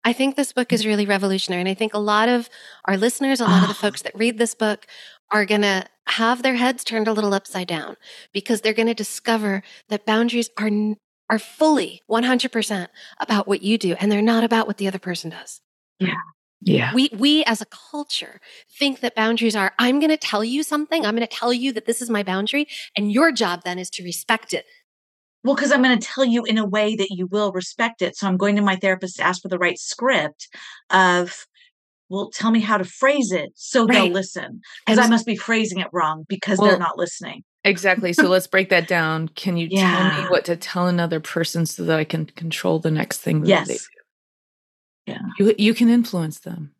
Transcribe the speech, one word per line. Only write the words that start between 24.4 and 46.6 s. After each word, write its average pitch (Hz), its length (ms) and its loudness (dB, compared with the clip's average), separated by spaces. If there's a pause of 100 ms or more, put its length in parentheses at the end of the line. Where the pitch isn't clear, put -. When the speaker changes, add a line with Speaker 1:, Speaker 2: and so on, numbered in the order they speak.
Speaker 1:
it." 151 120 -4 (800)
Speaker 2:
Well, 277 120 2
'cause 285 160 0
I'm 262 120 4
gonna 254 160 4
tell 262 260 -2
you 233 200 2
in 220 120 0
a 214 80 0
way 214 300 0
that 196 160 -2
you 180 160 -4
will 202 240 0
respect 190 500 -6
it. - 160 -4
So 202 100 -6
I'm 185 100 0
going 202 180 2
to 208 80 2
my 190 120 2
therapist 185 420 -4
to - 60 -4
ask 180 200 0
for 185 60 -10
the 180 100 -4
right 175 180 -2
script 220 680 -4 (420)
of, 180 560 2 (640)
"Well, 190 220 -8
tell 220 180 -2
me 226 120 4
how 208 180 0
to 185 60 -2
phrase 262 460 0
it 156 220 -4
so - 320 0
they'll 214 200 6
Speaker 3:
Right. 175 60 0
Speaker 2:
listen." - 500 -6 (260)
'Cause 214 100 6
Speaker 3:
And - 20 8
Speaker 2:
I 240 80 8
must 226 200 2
be 220 80 -2
phrasing 220 440 -2
it 165 140 -6
wrong 160 340 -2
because 196 300 -2
they're 202 120 6
Speaker 3:
Well, 180 100 4
Speaker 2:
not 170 180 -4
listening. 165 460 -8 (200)
Speaker 3:
exactly. 185 500 2
So - 160 4
let's 185 180 4
break 190 220 2
that 175 180 4
down. 160 420 0
Can 175 280 -4
you 165 120 -2
tell 190 80 0
me 185 460 2
Speaker 2:
Yeah. - 80 -6
Speaker 3:
what 175 140 4
to 170 100 0
tell 180 320 -2
another 170 320 0
person 165 480 -2
so - 180 -8
that 160 140 2
I 156 40 0
can 156 220 -4
control 165 540 -4
the 165 120 0
next - 280 -2
thing 160 220 0
that 170 260 2
they 60 60 -6
Speaker 2:
Yes. - 40 -6
Speaker 3:
do? - 80 -12 (1200)
Speaker 2:
Yeah. - 140 -10 (200)
Speaker 3:
You, 208 180 6
you 214 160 4
can 233 160 4
influence 196 500 2
them. 170 400 -14